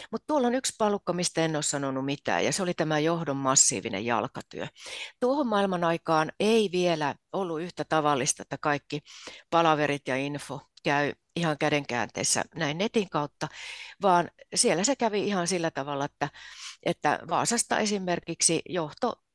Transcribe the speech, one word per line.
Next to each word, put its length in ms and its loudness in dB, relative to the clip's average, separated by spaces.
Mut 160 -8
tuolla 200 2
on 80 0
yksi 220 -4
pallukka, 360 0
mistä 320 0
en 100 -2
oo 60 -2
sanonut 440 -2
mitään, 400 0
ja 60 2
se 120 -2
oli 100 -2
tämä 260 0
johdon 380 -2
massiivinen 680 2
jalkatyö. 640 -4
Tuohon 280 2
maailman 360 2
aikaan 560 2
ei 320 4
vielä 440 0
ollut 280 -4
yhtä 280 -8
tavallista, 540 2
että 180 -8
kaikki 400 -2
palaverit 580 4
ja 100 0
info 440 -6
käy 300 2
ihan 220 0
kädenkäänteessä 880 0
näin 220 -2
netin 320 -2
kautta, 380 -4
vaan 300 4
siellä 280 4
se 120 2
kävi 320 0
ihan 200 0
sillä 240 0
tavalla, 340 -4
että, 240 -4
että 360 2
Vaasasta 500 0
esimerkiksi 920 0
johto, 520 -4